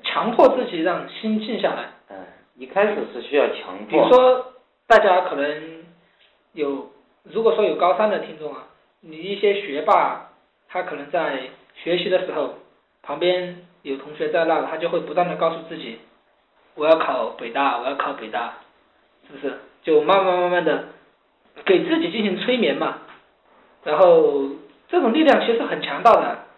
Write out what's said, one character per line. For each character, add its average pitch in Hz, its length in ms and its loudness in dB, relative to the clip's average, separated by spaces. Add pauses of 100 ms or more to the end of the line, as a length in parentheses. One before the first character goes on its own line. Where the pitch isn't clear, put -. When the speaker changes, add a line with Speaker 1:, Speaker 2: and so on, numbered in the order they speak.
Speaker 1:
强 185 260 -2
迫 233 260 6
自 233 140 -2
己 165 120 -4
让 170 260 -2
心 220 320 -4
静 214 200 -6
下 196 140 -2
来。 117 160 -10 (200)
Speaker 2:
嗯， 98 60 -18 (400)
一 123 100 -16
开 190 220 0
始 170 80 -2 (160)
是 120 100 -12
需 135 140 -4
要 123 120 4
强 - 300 -10
迫。 107 120 -14
Speaker 1:
比 - 60 0
如 240 120 6
说， 254 440 6 (340)
大 220 120 8
家 185 240 4
可 147 120 -4
能 156 500 -6 (680)
有， 139 380 -6 (340)
如 - 180 -6
果 220 140 4
说 214 80 2
有 160 120 0
高 180 200 2
三 214 140 0
的 180 100 -2
听 160 180 -14
众 147 160 -12
啊， 127 120 -18 (340)
你 160 180 -20
一 196 220 -8
些 202 220 2
学 147 200 -8
霸， 147 480 0 (380)
他 180 140 -6
可 156 120 -10
能 139 160 -14
在 151 300 -4 (340)
学 170 220 -4
习 180 140 -4
的 180 160 2
时 156 60 -8
候， 143 220 -6 (480)
旁 147 160 -10
边 180 380 -2 (240)
有 139 160 -8
同 151 180 -16
学 156 140 -6
在 165 160 0
闹， 160 220 0
他 160 100 -8
就 165 140 -4
会 170 100 -2
不 - 140 -12
断 175 120 0
地 - 100 -6
告 170 140 0
诉 160 60 -10 (120)
自 160 100 -14
己 117 200 -14 (800)
，“我 151 100 -2
要 160 100 8
考 127 340 -2
北 117 200 -12
大， 139 280 0
我 123 80 -8
要 139 100 -4
考 - 160 -4
北 110 160 -12
大”， 117 240 -8 (760)
是 143 60 -20
不 139 60 -20
是？ 139 160 -8 (280)
就 151 200 4
慢 185 220 4
慢 180 180 0
慢 180 80 0
慢 175 140 0
地 147 200 -2 (800)
给 185 200 4
自 - 140 -2
己 175 140 -2
进 220 100 -4
行 196 160 -2
催 247 180 0
眠 160 200 0
嘛。 151 220 -6 (840)
然 151 160 -2
后 151 500 6 (400)
这 349 120 2
种 226 120 2
力 320 120 2
量 233 160 6
其 208 60 -2
实 233 180 0
很 - 180 -6
强 143 220 -8
大 226 80 8
的。 - 260 2 (200)